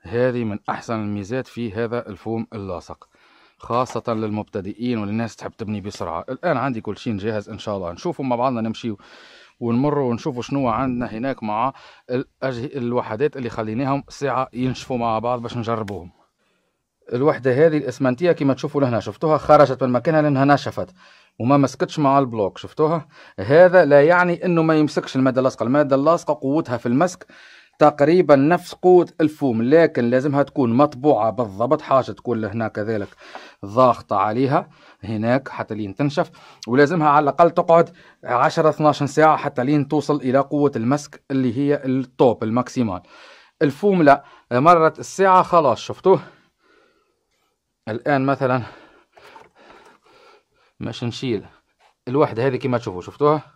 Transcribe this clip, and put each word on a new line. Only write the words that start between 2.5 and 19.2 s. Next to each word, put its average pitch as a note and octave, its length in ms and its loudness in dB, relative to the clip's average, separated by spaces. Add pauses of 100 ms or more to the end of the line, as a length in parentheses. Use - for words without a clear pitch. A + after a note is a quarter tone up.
اللاصق، F#2+ 560 -12 (500)
خاصة A#2+ 500 -4
للمبتدئين A2 880 -6
وللناس G#2+ 380 -6
تحب G2 160 -14
تبني G#2 280 -8
بسرعة. F#2 480 -8
الآن C#3 280 -4
عندي A#2+ 240 -4
كل G2 160 -10
شيء A#2 200 -6
جاهز G#2 320 -6
إن G#2+ 100 -14
شاء G#2 180 -6
الله. F2 160 -8
نشوفوا D3 320 -8
مع B2 120 -2
بعضنا، A#2+ 240 -2
نمشيو A2 380 -6 (600)
ونمروا C3 500 0
ونشوفوا A#2+ 320 -6
شنو C#3 260 -4
عندنا B2 380 -4
هناك A2+ 360 -8
مع A2+ 300 -4 (380)
الأجه-، B2+ 680 -8
الوحدات A#2+ 600 -4
اللي A#2+ 140 -8
خليناهم B2 580 -4
ساعة C3 440 -4
ينشفوا B2+ 460 -4
مع A#2 200 -2
بعض A#2+ 240 -4
باش A#2 140 -10
نجربوهم. G#2 540 -6 (1000)
الوحدة C3 540 2
هذه D#3 100 2
الإسمنتية C3+ 560 0
كما C#3 220 0
تشوفوا C#3+ 260 -4
لهنا، A#2+ 200 0
شفتوها D3+ 380 -2